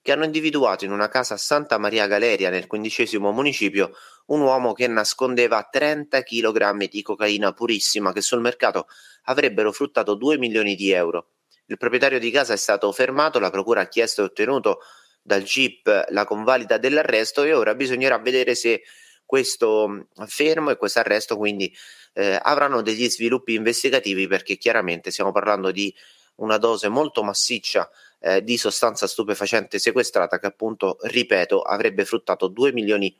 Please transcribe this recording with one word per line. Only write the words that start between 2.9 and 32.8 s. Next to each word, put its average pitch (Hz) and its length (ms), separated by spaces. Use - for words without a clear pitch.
municipio, 104 580
un 147 160
uomo 127 320
che 123 120
nascondeva 117 840
trenta 147 540
chilogrammi 107 640
di 101 160
cocaina 104 500
purissima 104 600
che 101 80
sul 120 200
mercato 110 460
avrebbero 113 480
fruttato 107 420
due 135 240
milioni 107 380
di 95 160
euro. 87 380
Il 107 120
proprietario 127 400
di 117 120
casa 123 220
è 104 40
stato 101 360
fermato, 135 480
la 95 100
procura 98 300
ha 92 80
chiesto 113 320
e 101 40
ottenuto 107 540
dal 98 220
gip 107 640
la 104 160
convalida 110 540
dell'arresto 135 640
e 151 100
ora 110 220
bisognerà 127 440
vedere 123 360
se 117 280
questo, 113 640
mm, 101 120
fermo 156 440
e 117 60
questo 107 240
arresto 107 360
quindi, 104 340
eh, 98 260
avranno 143 400
degli 110 300
sviluppi 117 420
investigativi, 110 720
perché 92 300
chiaramente 95 540
stiamo 98 220
parlando 95 380
di 95 240
una 110 200
dose 107 320
molto 127 340
massiccia, 101 680
eh, 95 220
di 117 140
sostanza 110 500
stupefacente 101 720
sequestrata 104 600
che - 80
appunto, 104 560
ripeto, 104 580
avrebbe 101 460
fruttato 95 420
due 120 240
milioni 104 480